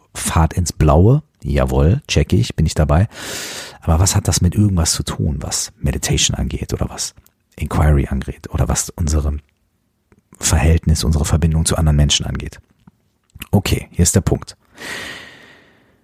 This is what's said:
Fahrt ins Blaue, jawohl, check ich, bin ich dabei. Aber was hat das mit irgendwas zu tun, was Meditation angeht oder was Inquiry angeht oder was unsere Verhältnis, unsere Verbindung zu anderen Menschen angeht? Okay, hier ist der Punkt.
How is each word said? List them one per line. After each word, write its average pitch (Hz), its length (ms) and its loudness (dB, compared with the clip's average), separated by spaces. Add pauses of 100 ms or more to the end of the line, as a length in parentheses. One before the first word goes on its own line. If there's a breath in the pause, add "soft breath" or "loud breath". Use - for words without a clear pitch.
(120)
Fahrt - 400 0
ins - 220 -2
Blaue, 92 480 4 (200)
jawohl, 69 640 2
check - 280 0
ich, 110 200 0
bin 78 120 2
ich - 80 -2
dabei. 78 340 2 (720 loud breath)
Aber 82 180 0
was 98 160 2
hat - 140 0
das - 140 0
mit 90 120 2
irgendwas 95 380 2
zu - 120 -6
tun, 80 360 -4
was - 380 -8
Meditation - 580 -2
angeht - 380 -6
oder - 160 -4
was - 240 -10 (420)
Inquiry 76 520 2
angeht - 420 -8
oder - 180 0
was - 220 -4
unsere 73 480 -2 (1000)
Verhältnis, 80 640 2
unsere 78 220 0
Verbindung 80 400 2
zu - 120 -2
anderen 78 200 2
Menschen 73 300 2
angeht? - 340 -8 (920)
Okay, - 400 0
hier - 120 0
ist - 140 2
der 98 40 4
Punkt. - 380 -2 (1500 loud breath)